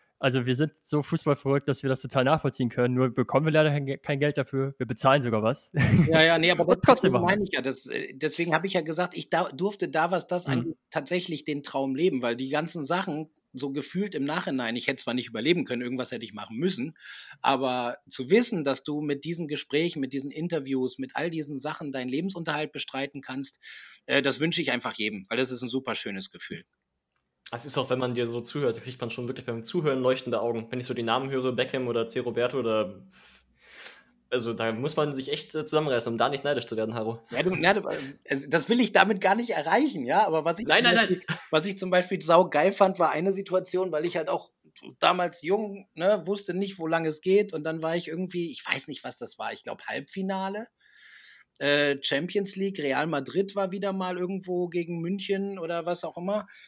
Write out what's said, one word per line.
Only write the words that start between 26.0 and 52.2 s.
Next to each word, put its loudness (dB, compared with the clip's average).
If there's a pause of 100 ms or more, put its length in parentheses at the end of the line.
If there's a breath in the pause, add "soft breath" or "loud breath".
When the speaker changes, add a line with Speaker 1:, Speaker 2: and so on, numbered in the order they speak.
Speaker 2:
Gefühl. -14 (840)
Speaker 3:
Das -6
ist -4
auch, 0
wenn 2
man 0
dir 0
so -4
zuhört, -2
kriegt -12
man -4
schon -6
wirklich -8
beim -6
Zuhören 0
leuchtende 2
Augen. -2
Wenn -4
ich -8
so -4
die -4
Namen 0
höre, 0
Beckham -2
oder 0
C. -6
Roberto, 0
oder, 0 (1200 loud breath)
also -2
da -2
muss -4
man 0
sich -6
echt, -6
äh, -4
zusammenreißen, 2
um -2
da 4
nicht -4
neidisch 0
zu -6
werden, 0
Haro. -4 (100)
Speaker 2:
Ja, 0
du, 2
na, 4
du, -2
äh, -6 (140)
also -2
das 2
will 6
ich 2
damit 4
gar 4
nicht -4
erreichen, 0
ja, 4
aber 0
was 0
ich -6
Speaker 3:
Nein, 6
Speaker 2:
zum 6
Speaker 3:
nein, 6
Speaker 2:
Beispiel, 4
Speaker 3:
nein. -6 (120)
Speaker 2:
was 4
ich -6
zum -4
Beispiel 2
saugeil 6
fand, 6
war 6
eine 0
Situation, -2
weil 0
ich -2
halt -2
auch -4 (480)
damals 2
jung, -2
ne, 2
wusste -2
nicht, -4
wo -4
lang 2
es -4
geht 4
und -6
dann -4
war 0
ich -4
irgendwie, -4
ich -12
weiß -2
nicht, -10
was -10
das -12
war, -6
ich -14
glaub -12
Halbfinale, -6 (920 soft breath)
äh, 2
Champions -2